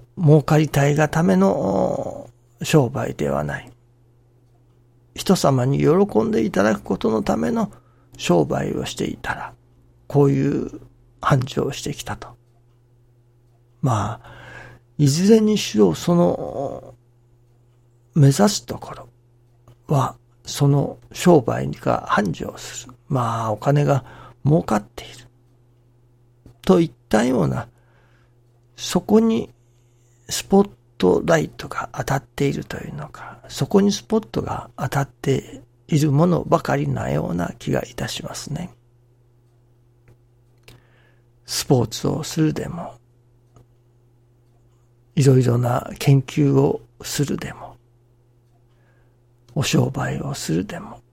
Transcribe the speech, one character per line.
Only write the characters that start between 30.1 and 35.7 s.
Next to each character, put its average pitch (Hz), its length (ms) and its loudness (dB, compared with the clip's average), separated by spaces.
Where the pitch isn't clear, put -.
ス - 160 -6
ポ 196 180 4
ッ 202 80 0
ト - 280 2
ラ - 120 4
イ - 120 -2
ト - 200 -14
が - 240 -10
当 - 100 -6
た 139 140 -2
っ - 60 -6
て - 240 -4
い 139 60 -2
る 151 120 -8
と - 120 -12
い - 120 -14
う 147 60 -12
の 147 120 -12
か、 - 400 -18
そ - 200 -4
こ 202 120 4
に 202 120 2
ス - 120 -6
ポ 220 140 -2
ッ 220 100 -4
ト - 140 -6
が - 340 -8
当 - 140 -4
た 139 120 -2
っ 139 80 -4
て - 520 -4